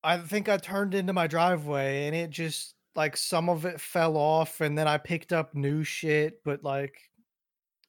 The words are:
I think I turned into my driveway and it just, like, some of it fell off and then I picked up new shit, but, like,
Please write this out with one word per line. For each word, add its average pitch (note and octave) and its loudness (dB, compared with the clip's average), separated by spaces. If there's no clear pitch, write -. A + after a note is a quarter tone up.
I E3 4
think F3+ -2
I G3+ 6
turned G3 -2
into F#3+ 0
my F3 2
driveway D3 0
and D3+ -2
it E3+ -2
just, D#3+ -6
like, D3+ 0
some E3+ 0
of E3 0
it E3+ -6
fell E3 0
off D#3 2
and D3 0
then D#3 2
I D3+ 2
picked D#3+ -4
up D#3+ -2
new C#3+ 0
shit, D#3 0
but, C#3+ -4
like, C#3 -6